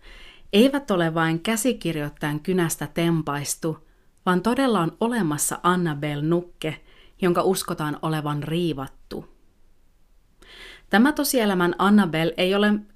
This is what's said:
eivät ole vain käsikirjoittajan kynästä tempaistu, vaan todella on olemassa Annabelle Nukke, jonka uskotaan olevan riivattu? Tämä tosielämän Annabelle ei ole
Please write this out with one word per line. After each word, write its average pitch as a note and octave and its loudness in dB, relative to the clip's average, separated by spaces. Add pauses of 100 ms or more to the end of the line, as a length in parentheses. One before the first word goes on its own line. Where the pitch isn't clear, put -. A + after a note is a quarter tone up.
(540)
eivät C4+ 4
ole E3+ 2
vain E3 0
käsikirjoittajan D#3+ -4
kynästä E3+ -2
tempaistu, D#3 -2 (480)
vaan F3+ 2
todella A#3+ 0
on D#3+ -2
olemassa G#3 -2
Annabelle D3+ 0
Nukke, E3+ -2 (400)
jonka F3 2
uskotaan D#3+ -2
olevan D3 -2
riivattu? D#3 -6 (1600)
Tämä A#3+ 6
tosielämän G#3 0
Annabelle F3 4
ei F#3 2
ole G#3 2 (220)